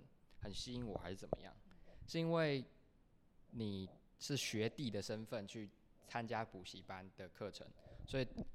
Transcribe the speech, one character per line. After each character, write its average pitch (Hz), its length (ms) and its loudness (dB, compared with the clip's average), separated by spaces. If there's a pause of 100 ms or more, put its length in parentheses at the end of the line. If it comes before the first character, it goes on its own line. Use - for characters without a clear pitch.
(400)
很 104 140 -2
吸 - 180 -2
引 123 140 0
我 98 120 -2
还 87 120 -2
是 95 60 -2
怎 101 120 -10
么 - 120 2
样， 95 120 -10 (540)
是 - 120 2
因 165 140 6
为 147 320 6 (840)
你 101 380 0 (300)
是 - 180 0
学 113 320 4
弟 123 220 0
的 101 120 0
身 110 240 -2
份 107 200 -2
去 107 220 -6 (380)
参 120 200 2
加 113 180 4
补 95 200 -6
习 - 160 -8
班 95 360 -6
的 95 120 -8
课 98 220 -2
程， - 160 -10 (400)
所 135 120 4
以 127 80 6 (280)